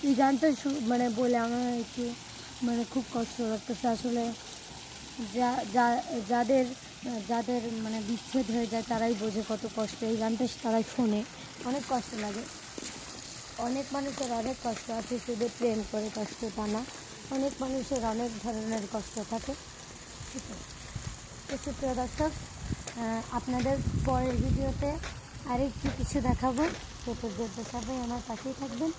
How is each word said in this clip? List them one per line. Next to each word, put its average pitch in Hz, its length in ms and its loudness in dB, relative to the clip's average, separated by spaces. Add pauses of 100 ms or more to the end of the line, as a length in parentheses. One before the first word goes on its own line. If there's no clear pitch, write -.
এই 277 80 8
গানটা 269 380 8
শু-, 277 300 2
মানে 240 280 4
বলে 240 280 4
আমার 240 360 2
একটু 240 400 -2 (500)
মানে 240 280 2
খুব 254 120 0 (100)
কষ্ট 233 280 0
লাগতেছে 220 460 0
আসলে। 233 460 2 (1000)
যা-, 247 400 2
যা-, 240 280 6 (280)
যাদের, 247 360 6 (640)
যাদের 233 340 2 (120)
মানে 220 340 -2
বিচ্ছেদ 233 440 0
হয়ে 233 160 4
যায় 220 200 0
তারাই 233 260 4
বোঝে 208 360 0
কত 220 260 0
কষ্ট, 220 280 -2
এই 226 140 4
গানটা 226 300 2 (160)
তারাই 226 200 4 (140)
শোনে, 214 260 4 (420)
অনেক 254 240 0
কষ্ট 247 260 0
লাগে। 208 260 -4 (1160)
অনেক 240 340 0
মানুষের 277 400 0
অনেক 233 320 0
কষ্ট 233 280 -2
আছে, 226 340 -2
শুধু 233 320 0
প্রেম 220 340 2
করে 214 240 0
কষ্ট 214 300 -4 (100)
তা 214 120 0
না, 220 180 0 (460)
অনেক 269 280 2
মানুষের 262 460 0
অনেক 226 260 2 (120)
ধরনের 220 380 -2 (120)
কষ্ট 220 260 -4 (100)
থাকে। 226 240 -2 (800)
ঠিক 262 80 -4 (100)
আছে? - 20 -8 (960)
তো 269 160 -2
সুপ্রিয় 262 300 0
দর্শক, 269 360 0 (680)
আহ, 226 220 0 (100)
আপনাদের 254 460 2 (280)
পরের 254 280 4
ভিডিওতে 269 640 2 (520)
আরেকটু 254 480 2
কিছু - 240 2
দেখাবো, 254 460 4 (380)
সে 240 160 -2
পর্যন্ত 214 500 -4
সবাই 247 260 -2
আমার 240 300 -2
পাশেই 247 320 -4
থাকবেন। 277 400 -2